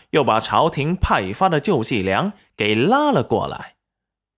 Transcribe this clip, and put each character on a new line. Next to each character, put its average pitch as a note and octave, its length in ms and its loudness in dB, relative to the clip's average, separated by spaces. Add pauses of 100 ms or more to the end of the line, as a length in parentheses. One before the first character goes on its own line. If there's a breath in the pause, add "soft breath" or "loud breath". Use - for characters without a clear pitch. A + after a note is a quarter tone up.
又 D3 140 2
把 A2+ 160 2
朝 B2 300 0
廷 D#3+ 260 -4
派 G#2 360 -2
发 F#3+ 160 0
的 E3 120 2
救 G#3 240 0
济 A#2 180 -2
粮 G#2 320 0 (220 soft breath)
给 G#2+ 200 0
拉 C4 360 2
了 D3 120 2
过 G2 240 -2
来。 - 280 -12 (640)